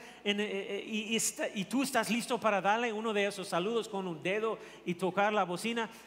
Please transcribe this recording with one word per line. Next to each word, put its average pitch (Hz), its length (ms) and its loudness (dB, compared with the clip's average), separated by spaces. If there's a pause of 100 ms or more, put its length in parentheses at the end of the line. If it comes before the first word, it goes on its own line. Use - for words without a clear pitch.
(240)
en, 202 160 2
eh, 208 100 -2
eh, 196 360 -4
y, 214 260 -4
y 226 40 4
está, - 380 0
y 196 120 -2
tú 269 160 2
estás 226 280 2
listo 233 280 0
para 202 220 4
darle 220 320 2
uno 220 200 -2
de 202 140 4
esos 196 220 -4
saludos 208 400 0
con 190 200 -4
un 156 140 -6
dedo 214 360 0 (260)
y 175 100 0
tocar 190 380 4
la 208 120 4
bocina. 214 440 -2 (180)